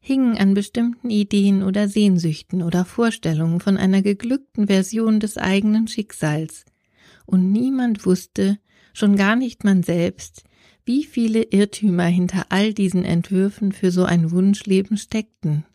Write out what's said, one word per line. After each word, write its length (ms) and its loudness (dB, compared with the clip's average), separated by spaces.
hingen 360 0
an 160 2
bestimmten 560 -4
Ideen 540 2
oder 240 0
Sehnsüchten 760 0
oder 200 0
Vorstellungen 800 -2
von 160 0
einer 240 2
geglückten 680 -2
Version 540 0
des 160 -6
eigenen 500 0
Schicksals. 760 -6
Und 280 2
niemand 520 -2
wusste, 540 -2
schon 220 2
gar 220 2
nicht 260 -4
man 200 4
selbst, 600 -4
wie 160 0
viele 380 -2
Irrtümer 640 0
hinter 440 0
all 220 0
diesen 320 0
Entwürfen 680 0
für 180 -2
so 140 0
ein 260 2
Wunschleben 680 0
steckten. 760 -6